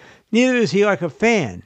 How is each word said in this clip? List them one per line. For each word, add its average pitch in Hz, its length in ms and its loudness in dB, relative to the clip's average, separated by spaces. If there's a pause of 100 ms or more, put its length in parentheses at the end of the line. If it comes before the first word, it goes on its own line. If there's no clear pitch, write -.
(340)
Neither 247 220 2
is 226 160 0
he 202 140 2
like 196 160 0
a 170 80 -4
fan. 143 560 -2